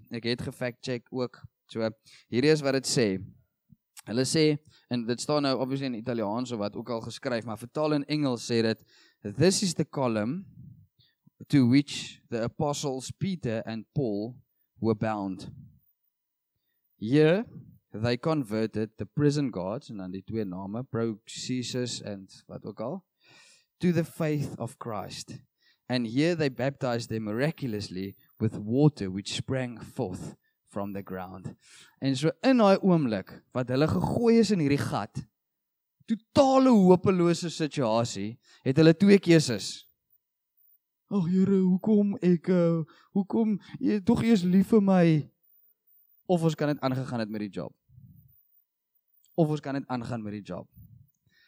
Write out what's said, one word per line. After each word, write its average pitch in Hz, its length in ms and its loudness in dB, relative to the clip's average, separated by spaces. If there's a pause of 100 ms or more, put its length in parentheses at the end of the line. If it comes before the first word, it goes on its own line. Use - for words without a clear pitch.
(120)
Ek 117 120 -10
het 120 180 -4
gefact 127 400 -8
check 123 300 -8
ook. 127 300 -6 (260)
So, 110 220 -4 (400)
hierdie 131 220 4
is 151 100 6
wat 135 120 0
dit 135 120 0
sê. 98 380 2 (800)
Hulle 120 200 0
sê, 151 320 2 (320)
en 120 160 -4
dit 117 160 -4
staan 151 220 0
nou 131 160 0
obviously 135 280 -4
in 123 80 -6
Italiaans 117 560 -4
of 113 80 -6
wat 101 160 -4
ook 110 140 -10
al 117 120 -4
geskryf, 120 440 -6
maar 107 120 -8
vertaal 151 360 -4
in 143 120 -2
Engels 143 400 -2
sê 117 160 0
dit, 110 220 0 (520)
"This 190 280 2
is 175 100 -2
the 156 120 -2
column 127 600 -2 (1040)
to 135 200 6
which - 640 0
the 113 140 -4
apostles 139 680 -4
Peter 131 540 -6
and 110 280 -10
Paul 117 420 -4 (440)
were 110 160 2
bound. 104 540 -6 (1500)
Here 156 480 2 (460)
they 120 260 -2
converted 110 800 -4
the 104 80 -8
prison 143 460 0
guards," 95 380 -8
en 113 80 -14
dan 92 140 -12
die 95 120 -10
twee 107 220 -6
name, 98 380 -10
Procesus 117 1200 -6
en 98 260 -12 (200)
wat - 180 -16
ook 104 140 -14
al, 143 260 -8 (760)
"to 180 120 2
the 165 120 0
faith 151 560 -4
of 117 180 -8
Christ. 98 640 -10 (480)
And 123 200 -4
here 151 280 0
they 156 140 -2
baptized 123 600 -4
them 110 140 -4
miraculously 104 920 -6 (240)
with 110 180 -2
water 110 540 -2
which 101 240 -8
sprang 127 460 -8
forth 90 540 -10 (320)
from 101 260 -10
the 98 100 -10
ground." 92 520 -14 (460)
En 135 140 -2
so 143 160 -2 (100)
in 262 160 2
daai 196 240 6
oomblik 143 600 0 (100)
wat 123 160 -4
hulle 135 180 2
gegooi 233 520 2
is 214 120 4
in 190 80 2
hierdie 139 220 2
gat, - 460 -6 (800)
totale 262 640 4
hopelose 180 800 4
situasie, 117 880 -2 (260)
het 135 140 2
hulle 160 160 10
twee 202 260 8
keuses. 147 680 2 (1200)
"Ag 190 200 -2
Here, 190 280 2
hoekom 196 640 2
ek, 175 280 2
eh, 170 340 2 (300)
hoekom, 214 460 0 (200)
jy, 208 220 0
tog, 226 220 2
U 226 80 4
is 190 120 4
lief 185 240 4
vir 220 140 6
my." 175 500 4 (960)
Of 170 160 2
ons 160 120 2
kan 147 120 -2
net 143 120 -2
aangegaan 131 400 -4
het 107 100 -4
met 107 120 -6
die 104 80 -6
job. 82 240 -10 (1600)
Of 156 140 2
ons 151 100 -2
kan 139 140 -10
net 139 140 -8
aangaan 120 360 -6
met 104 100 -10
die 104 80 -10
job. 92 260 -12 (800)